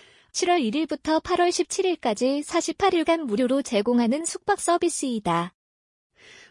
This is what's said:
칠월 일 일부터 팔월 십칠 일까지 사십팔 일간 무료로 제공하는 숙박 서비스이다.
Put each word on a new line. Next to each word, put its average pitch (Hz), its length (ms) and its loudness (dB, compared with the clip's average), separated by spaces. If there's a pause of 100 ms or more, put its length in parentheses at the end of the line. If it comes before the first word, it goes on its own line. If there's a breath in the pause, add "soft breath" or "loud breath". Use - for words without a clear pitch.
(320 loud breath)
칠월 349 280 2
일 214 140 -2
일부터 311 460 -2
팔월 349 320 2
십칠 359 340 -2
일까지 269 560 0
사십팔 339 500 0
일간 330 340 0
무료로 247 360 0
제공하는 240 600 0
숙박 381 360 -4
서비스이다. 233 960 -2 (960 loud breath)